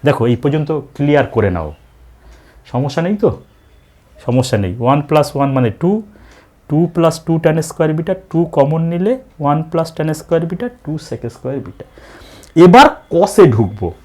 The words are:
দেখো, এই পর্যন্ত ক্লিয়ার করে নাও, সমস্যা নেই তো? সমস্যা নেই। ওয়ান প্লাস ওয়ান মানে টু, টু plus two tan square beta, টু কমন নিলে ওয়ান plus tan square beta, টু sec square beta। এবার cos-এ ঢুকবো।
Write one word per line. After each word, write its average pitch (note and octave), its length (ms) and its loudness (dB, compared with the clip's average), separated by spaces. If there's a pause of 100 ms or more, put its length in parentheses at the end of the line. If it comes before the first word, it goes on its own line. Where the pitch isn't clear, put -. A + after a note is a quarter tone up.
দেখো, C3 220 0
এই A#2+ 100 2
পর্যন্ত D3+ 440 -2 (140)
ক্লিয়ার C#3+ 320 2
করে G#2 240 0
নাও, D#2+ 220 -6 (920)
সমস্যা C#3 360 -4
নেই G3+ 140 -2
তো? G3+ 240 0 (880)
সমস্যা B2 320 0
নেই। F#2+ 200 -4
ওয়ান C3+ 240 0
প্লাস D3 340 0
ওয়ান C#3 160 0
মানে B2+ 180 0
টু, G3+ 320 -2 (680)
টু E3 260 0
plus E3 180 2 (160)
two E3 160 0
tan D#3+ 180 2
square D#3 340 -2
beta, E3+ 180 -4 (160)
টু E3 140 0
কমন D#3+ 380 0
নিলে F3+ 360 -2 (220)
ওয়ান D3 220 0 (100)
plus E3 140 -2 (100)
tan D#3 160 -4
square E3 360 -4
beta, F#3+ 200 -6 (160)
টু D3+ 140 -8 (120)
sec A#2 180 -10
square C3 320 -10
beta। - 240 -18 (800)
এবার A#3+ 220 8 (240)
cos-এ F3+ 400 4
ঢুকবো। G2 420 -2 (120)